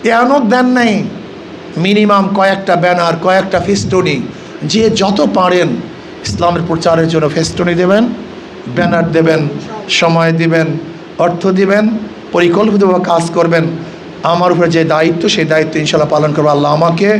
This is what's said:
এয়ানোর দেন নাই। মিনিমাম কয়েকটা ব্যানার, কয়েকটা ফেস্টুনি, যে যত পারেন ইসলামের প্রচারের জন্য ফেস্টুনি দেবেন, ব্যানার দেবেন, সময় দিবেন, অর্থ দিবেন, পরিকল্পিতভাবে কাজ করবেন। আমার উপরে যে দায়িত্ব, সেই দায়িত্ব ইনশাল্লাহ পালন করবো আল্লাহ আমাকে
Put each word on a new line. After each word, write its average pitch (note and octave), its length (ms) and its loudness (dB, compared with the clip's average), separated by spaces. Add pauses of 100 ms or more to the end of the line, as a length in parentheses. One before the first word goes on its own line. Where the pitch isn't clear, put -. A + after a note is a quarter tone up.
এয়ানোর B3 460 2
দেন B3 160 4
নাই। A#3+ 380 2 (720)
মিনিমাম G3+ 580 2
কয়েকটা F#3+ 400 2
ব্যানার, F3 380 2 (100)
কয়েকটা F#3+ 360 2
ফেস্টুনি, F3+ 640 0 (420)
যে G#3+ 260 2
যত G3 440 0
পারেন F3+ 340 2 (580)
ইসলামের E3+ 420 0
প্রচারের E3 400 2
জন্য D#3 220 0
ফেস্টুনি E3 440 -2
দেবেন, F#3 300 2 (720)
ব্যানার E3+ 360 0
দেবেন, D#3+ 360 2 (420)
সময় E3 420 2
দিবেন, E3 360 2 (500)
অর্থ E3+ 300 0
দিবেন, G3 420 2 (420)
পরিকল্পিতভাবে F#3 720 2
কাজ E3+ 300 0
করবেন। E3 300 2 (600)
আমার F3 280 2
উপরে E3+ 180 2
যে E3 140 2
দায়িত্ব, E3 460 2
সেই D#3+ 160 0
দায়িত্ব D#3 300 0
ইনশাল্লাহ D3+ 340 0
পালন D3+ 240 2
করবো D3+ 160 2
আল্লাহ D3 240 2
আমাকে E3+ 460 2